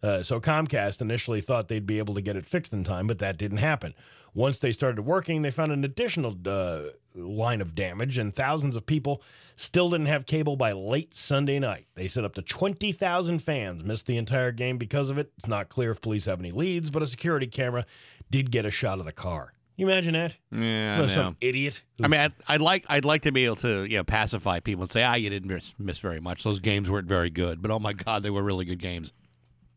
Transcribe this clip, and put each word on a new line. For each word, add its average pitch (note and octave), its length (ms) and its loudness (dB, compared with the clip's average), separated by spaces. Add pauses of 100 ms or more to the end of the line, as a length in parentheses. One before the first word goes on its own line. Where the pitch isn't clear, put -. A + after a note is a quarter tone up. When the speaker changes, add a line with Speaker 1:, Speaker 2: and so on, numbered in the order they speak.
Speaker 1:
Uh, G2 200 2
so A#2 180 -2
Comcast C#3+ 600 0
initially A2+ 400 -2
thought A2+ 280 0
they'd G#2+ 180 -2
be G#2+ 120 0
able G#2 160 -2
to G2+ 60 -2
get G2 160 -4
it F#2 100 -6
fixed - 260 -2
in G2 120 -2
time, F#2 220 -2
but A2 120 0
that G2 200 -2
didn't G#2+ 200 -2
happen. C#3+ 360 0 (400)
Once B2+ 240 2
they B2 140 2
started A#2 300 0
working, D#3+ 400 0
they C#3+ 80 0
found D#3 220 0
an C#3 120 0
additional, C#3 520 -2 (100)
uh, F2+ 360 0 (320)
line G#2+ 460 -2
of E2 140 -6
damage, G2+ 420 -2
and G#2 180 0
thousands C#3 420 0
of A2 100 -6
people C#3+ 360 0 (340)
still F3+ 340 2
didn't D#3+ 160 0
have C#3+ 180 0
cable D3+ 320 0
by A#2+ 160 2
late A2 420 -2
Sunday C#3 440 2
night. A#2 360 -2
They F#2 140 -6
said A#2 160 -2
up G2+ 100 -4
to F#2 80 -6
twenty G3 500 -2
thousand F3 480 0
fans G2 420 -4
missed G#2+ 240 -4
the A#2+ 120 0
entire B2 340 0
game B2 240 -2
because C3 340 -2
of C#3 80 -2
it. C#3+ 200 -4
It's - 100 -8
not G2+ 200 -2
clear A#2+ 220 0
if G#2+ 100 -4
police G#2+ 260 -2
have F2+ 140 -2
any F2 120 -6
leads, E3+ 380 -2
but D#3 120 0
a D3 40 0
security C3+ 400 0
camera B2 400 -2 (440)
did C3+ 200 2
get A#2 140 2
a G#2 60 0
shot G2 280 0
of F2 60 -8
the D#2 80 -8
car. E2 400 -6 (240)
You F#3+ 120 2
imagine F3+ 260 4
that? E3 220 -2 (140)
Speaker 2:
Yeah, A2 460 0
Speaker 1:
So D3 80 4
Speaker 2:
I - 40 4
Speaker 1:
some F#2+ 240 4
Speaker 2:
know. - 80 -12
Speaker 1:
idiot C3 420 -2 (200)
Speaker 2:
I C#3+ 60 4
mean, D3+ 120 6
I'd, D3 120 4 (140)
I'd D3+ 140 4
like, F3 280 4
I'd C#3+ 160 4
like D3+ 180 4
to D3+ 100 2
be C3 140 4
able A2 100 2
to, G#2 280 2
you G#2+ 140 0
know, F2 60 0
pacify F#2+ 560 0
people F#2 220 -2
and F2+ 80 -4
say, A#2 120 2
"Ah, B2 120 4
you A2+ 140 2
didn't G2 220 -4
miss, F2+ 280 -6
miss G2 200 -4
very E2+ 220 -4
much. F2+ 220 -6
Those G2+ 180 0
games G2+ 280 2
weren't F#2+ 200 0
very F2 200 4
good." E2+ 320 -2
But, G#2+ 100 -2
oh, A2 80 2
my G#2 140 -2
God, G#2 300 -2
they G#2 80 -2
were G2+ 120 0
really F#2+ 220 0
good F2+ 140 -4
games. F2 340 -8 (640)